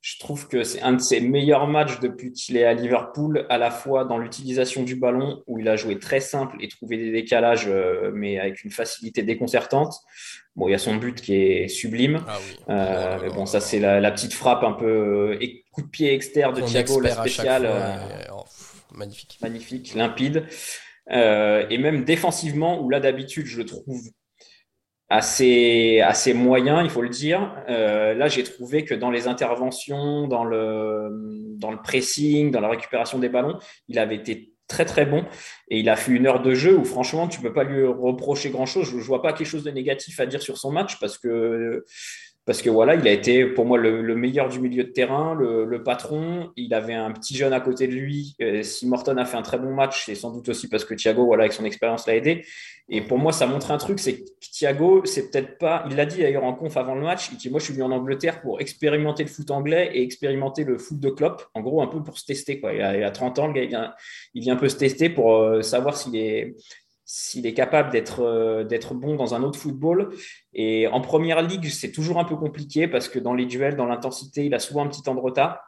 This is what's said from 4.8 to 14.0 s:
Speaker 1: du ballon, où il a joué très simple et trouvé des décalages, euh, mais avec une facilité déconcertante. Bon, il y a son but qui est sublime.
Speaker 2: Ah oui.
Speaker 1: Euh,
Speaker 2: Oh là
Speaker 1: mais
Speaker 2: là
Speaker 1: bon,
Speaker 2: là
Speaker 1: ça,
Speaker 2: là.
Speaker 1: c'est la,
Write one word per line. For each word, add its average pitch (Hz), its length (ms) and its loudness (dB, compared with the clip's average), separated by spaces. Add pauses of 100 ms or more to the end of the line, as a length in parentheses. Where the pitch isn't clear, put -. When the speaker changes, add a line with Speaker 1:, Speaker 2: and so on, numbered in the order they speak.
Speaker 1:
du 127 100 -6
ballon, 127 540 0
où 117 100 -6
il 110 100 -2
a 110 80 4
joué 104 220 -2
très 135 220 0
simple - 400 -6
et 104 80 -8
trouvé 113 300 -8
des 113 120 -4
décalages, 113 560 2
euh, 95 480 0
mais 101 240 -4
avec 98 240 -4
une 104 80 -12
facilité 113 520 -6
déconcertante. 120 760 0 (580)
Bon, 92 140 -2
il 98 40 4
y - 20 4
a 98 40 0
son 107 160 -2
but 123 260 -6
qui 101 140 -2
est 95 340 4
sublime. 127 600 0
Speaker 2:
Ah 104 180 -8
oui. 98 140 -16
Speaker 1:
Euh, - 60 -20
Speaker 2:
Oh - 40 -8
là 95 520 -2
Speaker 1:
mais 92 60 -4
Speaker 2:
là 92 60 -6
Speaker 1:
bon, 101 60 -4
Speaker 2:
là 98 60 -4
Speaker 1:
ça, 104 120 0
Speaker 2:
là. 101 60 0
Speaker 1:
c'est 107 160 0
la, 101 200 6